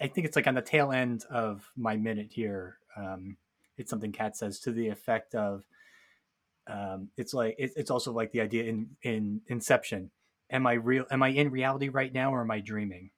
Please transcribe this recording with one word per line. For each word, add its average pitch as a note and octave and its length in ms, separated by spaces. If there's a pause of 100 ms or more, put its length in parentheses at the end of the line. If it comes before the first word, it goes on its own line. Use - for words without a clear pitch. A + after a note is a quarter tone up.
I C#3 80
think E3 180
it's, - 100
like, C#3+ 100
on C3 80
the B2+ 80
tail C#3+ 300
end B2 360
of G#2+ 480
my A2+ 200
minute G#2+ 360
here. G2 460 (180)
Um, F#2+ 400 (400)
it's A2+ 140
something G#2+ 220
Kat G#2+ 240
says G#2 240
to B2 120
the A2+ 160
effect A2 460
of, G#2 320 (1000)
um, G2+ 520
it's B2 160
like, A2+ 240
it, C3 180
it's C#3+ 140
also B2 220
like A2+ 200
the A#2+ 80
idea A2+ 240
in, A2+ 380
in G#2+ 460
Inception. A2+ 640 (400)
Am C3 160
I A#2+ 80
real? B2 360
Am C3+ 120
I C3 60
in C#3+ 220
reality C3+ 400
right C3 220
now, C3 200
or B2+ 80
am A2+ 100
I G#2+ 100
dreaming? G2+ 560